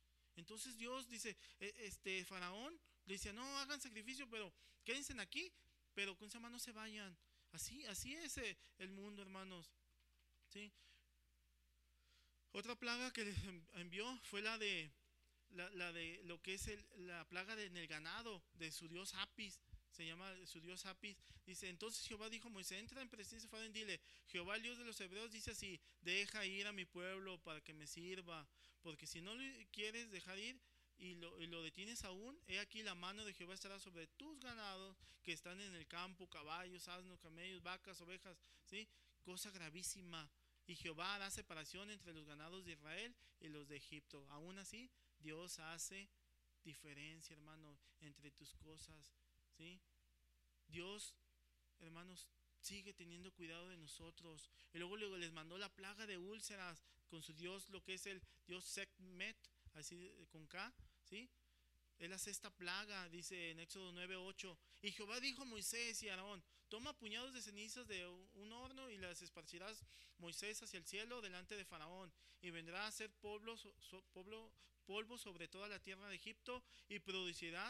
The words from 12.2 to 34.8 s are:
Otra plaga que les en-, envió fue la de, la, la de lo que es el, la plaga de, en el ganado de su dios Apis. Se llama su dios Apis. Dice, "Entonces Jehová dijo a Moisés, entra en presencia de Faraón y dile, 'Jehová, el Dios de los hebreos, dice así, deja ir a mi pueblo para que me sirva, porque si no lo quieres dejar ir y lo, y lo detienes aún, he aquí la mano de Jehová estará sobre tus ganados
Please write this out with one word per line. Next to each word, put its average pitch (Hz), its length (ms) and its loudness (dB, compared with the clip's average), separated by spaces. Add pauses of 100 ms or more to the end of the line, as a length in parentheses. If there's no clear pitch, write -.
Otra 220 240 2
plaga 247 360 6
que 226 120 6
les 202 200 6
en-, 175 300 -4
envió 190 480 2
fue 202 200 2
la 220 160 6
de, 180 340 6 (580)
la, 180 200 -2
la 180 220 2
de 170 320 0
lo 170 180 -2
que 185 120 2
es 196 140 2
el, 208 160 -2 (220)
la 170 220 -2
plaga 190 280 2
de, 208 100 2
en 175 100 -2
el 170 100 0
ganado 175 560 0 (120)
de 165 160 0
su 165 180 -2
dios 180 260 0
Apis. 196 460 2 (300)
Se 165 160 -2
llama 180 260 -2 (140)
su 165 140 -4
dios 180 260 -2
Apis. 190 300 -2 (280)
Dice, 185 240 0
"Entonces 208 380 2
Jehová 220 240 0
dijo 226 160 -2
a 233 40 -4
Moisés, 190 280 0
entra 247 240 -4
en 247 60 -4
presencia 226 380 -4
de 214 40 -8
Faraón 220 200 -2
y 214 100 2
dile, 196 200 4 (280)
'Jehová, 185 280 4
el 226 60 4
Dios 240 160 0
de 240 60 -4
los 220 160 -2
hebreos, 208 320 -2
dice 220 180 0
así, 196 300 0 (200)
deja 196 460 8
ir 196 220 6
a 208 40 4
mi 190 120 2
pueblo 185 580 0
para 156 180 -2
que 156 140 -8
me 151 140 -6
sirva, 170 600 -2 (340)
porque 156 260 -4
si 170 120 0
no 190 140 0
lo 247 80 0 (300)
quieres 220 400 2
dejar 185 260 -2
ir 240 220 0 (360)
y 185 200 -4
lo, 170 240 -4
y 165 80 0
lo 165 140 0
detienes 190 420 0
aún, 220 420 -2
he 190 140 6
aquí 214 220 0
la 202 120 4
mano 190 300 0
de 196 100 -2
Jehová 180 200 -4
estará 196 260 -2
sobre 170 260 -6
tus 285 320 -8
ganados 202 580 -2 (260)